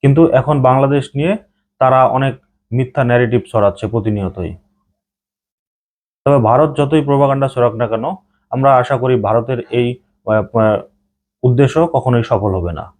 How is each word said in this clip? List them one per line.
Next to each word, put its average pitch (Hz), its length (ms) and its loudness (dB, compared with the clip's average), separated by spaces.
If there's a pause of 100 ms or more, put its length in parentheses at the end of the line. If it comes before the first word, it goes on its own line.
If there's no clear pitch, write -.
কিন্তু 139 260 4
এখন 139 340 0
বাংলাদেশ 135 540 0
নিয়ে 170 220 -4 (460)
তারা 131 220 4
অনেক 131 300 0 (360)
মিথ্যা 127 320 -2
ন্যারেটিভ 120 380 2 (100)
ছড়াচ্ছে 101 360 0
প্রতিনিয়তই। 98 680 -6 (1700)
তবে 143 120 2
ভারত 131 400 2
যতই 151 240 0
প্রোপাগান্ডা 139 460 0
ছড়াক 123 260 0
না 117 140 -4
কেন, 110 180 -4 (440)
আমরা 135 260 2
আশা 127 220 0
করি 127 240 0
ভারতের 117 380 -2
এই, 120 400 -4 (280)
আহ, 107 300 -2
আহ, 107 240 2 (600)
উদ্দেশ্য 131 500 2
কখনোই 120 300 0
সফল 101 320 -2
হবে 87 180 -4
না। 78 260 -14